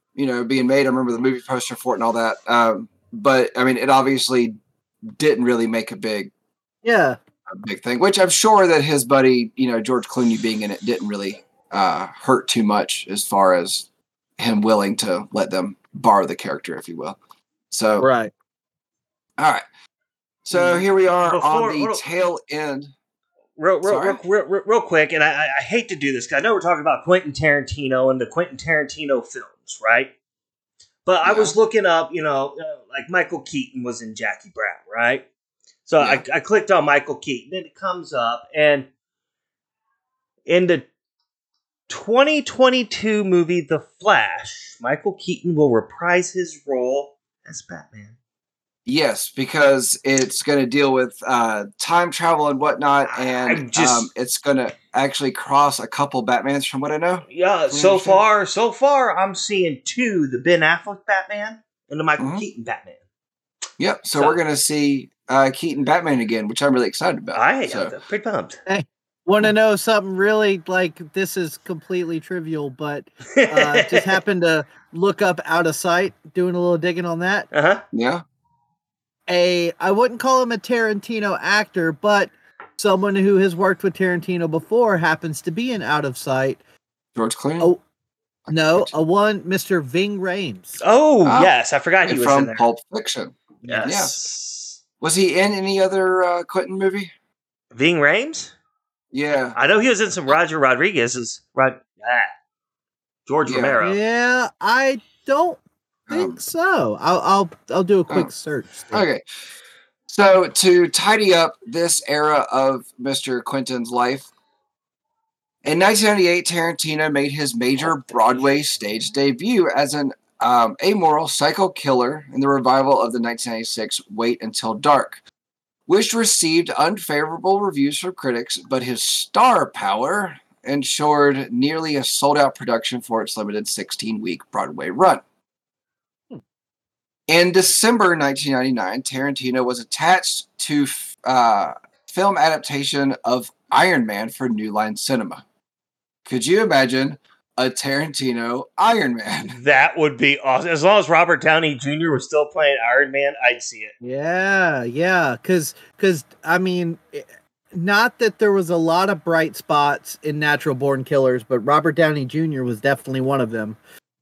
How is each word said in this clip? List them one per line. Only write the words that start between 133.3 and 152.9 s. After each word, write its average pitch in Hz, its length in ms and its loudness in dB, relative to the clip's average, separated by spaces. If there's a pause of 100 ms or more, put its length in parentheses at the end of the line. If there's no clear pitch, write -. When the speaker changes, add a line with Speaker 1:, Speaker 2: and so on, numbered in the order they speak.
Speaker 1:
limited 104 320 -6
sixteen-week 104 800 -8
Broadway 78 400 -6
run. 143 300 2 (1080)
Speaker 2:
Hmm. 208 100 -18 (920)
Speaker 1:
In 175 240 4
December 190 640 4
nineteen 139 380 -2
ninety-nine, 123 500 -2
Tarantino 131 600 -4
was 123 140 -4
attached 165 680 -2 (100)
to 147 260 0
f-, - 380 -10
uh, 110 520 2 (360)
film 190 260 0
adaptation 143 800 0 (100)
of 120 280 -2 (180)
Iron 151 360 4
Man 107 220 -4
for 127 200 -6
New 107 240 -4
Line 107 240 -2
Cinema. 107 500 -6 (800)
Could 123 220 -4
you 196 160 4
imagine 135 560 2 (400)
a 127 100 2
Tarantino 131 960 -4 (120)
Iron 180 380 2
Man? 107 420 -8
<laughs> 120 60 -20
Speaker 3:
That 143 340 4
would 147 180 0
be 139 220 2
awesome. 135 320 0
As 156 140 0
long 202 160 6
as 143 80 0
Robert 165 340 4
Downey 156 320 2
Junior 151 380 -4
was 127 120 -2
still 151 220 0
playing 143 320 0 (100)
Iron 135 220 2